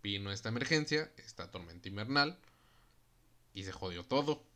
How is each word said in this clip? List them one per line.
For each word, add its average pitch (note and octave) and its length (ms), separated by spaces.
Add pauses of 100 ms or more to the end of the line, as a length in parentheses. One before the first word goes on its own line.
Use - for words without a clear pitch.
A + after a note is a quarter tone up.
Vino G2 300
esta G2+ 160
emergencia, D3+ 680
esta - 340
tormenta F2 380
invernal, C3+ 500 (1160)
y G2 100
se F#2 80
jodió F2 320
todo. C#3+ 520